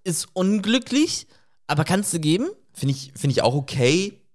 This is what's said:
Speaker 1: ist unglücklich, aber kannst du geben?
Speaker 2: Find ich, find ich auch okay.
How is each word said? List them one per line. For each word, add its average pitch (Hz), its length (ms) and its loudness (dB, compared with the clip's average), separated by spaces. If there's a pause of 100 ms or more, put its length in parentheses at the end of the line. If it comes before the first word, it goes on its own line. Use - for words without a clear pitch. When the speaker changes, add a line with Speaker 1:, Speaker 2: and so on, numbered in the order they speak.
Speaker 1:
ist 180 280 -4
unglücklich, 220 920 0 (400)
aber 151 180 0
kannst 196 280 0
du 165 80 -2
geben? 175 280 0 (240)
Speaker 2:
Find 139 200 -4
ich, - 240 -8
find 143 160 0
ich - 100 0
auch 120 120 2
okay. 143 640 0 (140)